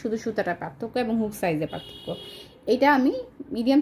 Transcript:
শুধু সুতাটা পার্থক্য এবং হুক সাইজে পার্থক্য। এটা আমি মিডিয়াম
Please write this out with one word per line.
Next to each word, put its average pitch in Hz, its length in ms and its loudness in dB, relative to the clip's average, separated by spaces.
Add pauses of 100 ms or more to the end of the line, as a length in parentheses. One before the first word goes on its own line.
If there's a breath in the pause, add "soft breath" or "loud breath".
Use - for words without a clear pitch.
শুধু 226 240 -4
সুতাটা 190 380 -2
পার্থক্য 220 320 -10 (100)
এবং 226 180 -2
হুক 214 180 -4
সাইজে 156 320 0
পার্থক্য। - 340 -14 (680 loud breath)
এটা 277 140 4 (100)
আমি 269 140 4 (440)
মিডিয়াম 262 240 4